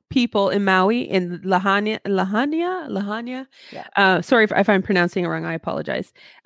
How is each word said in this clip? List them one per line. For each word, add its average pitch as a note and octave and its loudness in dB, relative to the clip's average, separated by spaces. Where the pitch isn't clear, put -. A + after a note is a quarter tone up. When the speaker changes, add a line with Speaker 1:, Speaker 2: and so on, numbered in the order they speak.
Speaker 1:
people A3+ 2
in G3+ 0
Maui, G3 4
in F3+ -2
Lahaina, G3 0
Lahaina, C#4+ -2
Lahaina. A#3 -6
Speaker 2:
Yeah. - -14
Speaker 1:
Uh, F#3+ 4
sorry A3+ 4
if, G#3 0
if - 2
I'm G3 4
pronouncing F3 0
it E3+ -2
wrong. E3 -6
I E3+ -6
apologize. - -6